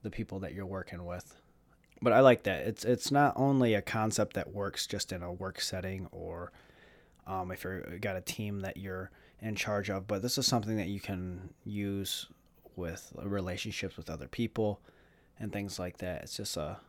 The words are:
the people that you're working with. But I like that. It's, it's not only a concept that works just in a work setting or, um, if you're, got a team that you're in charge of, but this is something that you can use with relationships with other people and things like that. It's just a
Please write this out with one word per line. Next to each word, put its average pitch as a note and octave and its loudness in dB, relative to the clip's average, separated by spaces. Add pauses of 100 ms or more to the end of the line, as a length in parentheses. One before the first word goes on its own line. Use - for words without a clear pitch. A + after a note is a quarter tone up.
the A2 -6
people G2 -6
that F#2+ -6
you're G2 -6
working F#2 -8
with. F2 -8 (640)
But A#2 6
I A2+ 10
like C3 10
that. F#2 0
It's, - -4
it's A#2+ 2
not C#3+ 6
only C3 6
a G2+ 4
concept A2 0
that F2+ -4
works G2 -2
just - -4
in F2+ -6
a F2 -6
work - -6
setting F#2+ -4
or, E2+ -8 (760)
um, F#2 -4
if - -8
you're, F#3 -6
got G3+ -2
a F#3 -2
team G3+ -4
that - -6
you're - -6 (280)
in G#2+ -4
charge G#2 0
of, F#2+ -2
but G#2 0
this B2 0
is C#3 2
something A2 4
that F#2+ 0
you G2 -4
can F#2 -6 (100)
use G2 -4 (480)
with E2+ -6
relationships G2 -4
with D#2+ -10
other D#2+ -6
people G#2+ 0 (580)
and G#2+ -6
things G2+ -6
like F2+ -6
that. F2+ -6
It's - -10
just - -4
a D#2 -4 (120)